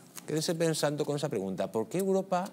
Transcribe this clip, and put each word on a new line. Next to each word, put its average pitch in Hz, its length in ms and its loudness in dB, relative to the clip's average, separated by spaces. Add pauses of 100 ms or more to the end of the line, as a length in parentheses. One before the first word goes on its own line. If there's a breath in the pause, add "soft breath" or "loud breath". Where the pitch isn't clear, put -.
(260)
quédense 160 280 0
pensando 156 500 2
con 147 120 0
esa 147 120 0
pregunta. 95 440 -2
¿Por 110 160 0
qué 170 100 -2
Europa 190 540 0